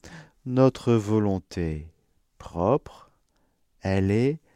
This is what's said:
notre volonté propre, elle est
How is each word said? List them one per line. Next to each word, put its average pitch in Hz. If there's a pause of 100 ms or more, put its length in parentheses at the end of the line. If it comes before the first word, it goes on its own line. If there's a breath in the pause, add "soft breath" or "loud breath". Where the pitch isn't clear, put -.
(440 loud breath)
notre 127
volonté 95 (500)
propre, - (680)
elle 95
est 127 (160)